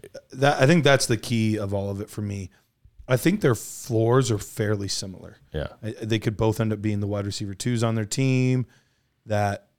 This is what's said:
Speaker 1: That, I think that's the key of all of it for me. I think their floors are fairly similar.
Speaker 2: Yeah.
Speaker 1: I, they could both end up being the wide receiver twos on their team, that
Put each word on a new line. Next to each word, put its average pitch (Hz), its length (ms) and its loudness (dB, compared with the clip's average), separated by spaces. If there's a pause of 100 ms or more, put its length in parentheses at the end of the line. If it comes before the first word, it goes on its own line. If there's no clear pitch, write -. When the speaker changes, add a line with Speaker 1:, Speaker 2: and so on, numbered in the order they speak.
(320)
Speaker 1:
That, 139 280 2
I 135 60 8
think 160 180 6
that's 139 220 6
the 117 100 2
key 110 420 0
of 101 140 -4
all 101 180 -4
of 98 100 -6
it 107 100 -10
for - 120 -8
me. 101 280 -8 (580)
I 123 80 4
think 190 240 2
their 127 160 4
floors 117 760 0
are 107 80 2
fairly 104 480 -4
similar. 92 520 -10 (140)
Speaker 2:
Yeah. 76 160 -6 (140)
Speaker 1:
I, 110 200 -8
they 113 180 0
could 110 160 -2
both 110 240 2
end 110 120 0
up 104 80 -4
being 104 200 -2
the 101 80 -2
wide 104 180 -4
receiver 101 280 -8
twos 117 280 -2
on 113 140 0
their 110 80 -2
team, 127 600 0 (600)
that 104 400 -2 (120)